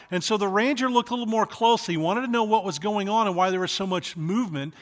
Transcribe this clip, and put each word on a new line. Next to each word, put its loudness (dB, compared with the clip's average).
And -2
so 0
the 0
ranger 2
looked 2
a -2
little -4
more 2
closely, 2
wanted 0
to -4
know 2
what 2
was -4
going -2
on 2
and 0
why 2
there 0
was -2
so -4
much -4
movement. -2